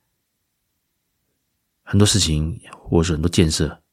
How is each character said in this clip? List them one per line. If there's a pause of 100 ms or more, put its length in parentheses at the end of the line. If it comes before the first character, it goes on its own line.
(1800)
很
多
事
情， (140)
或
者
是
很
多
建
设， (100)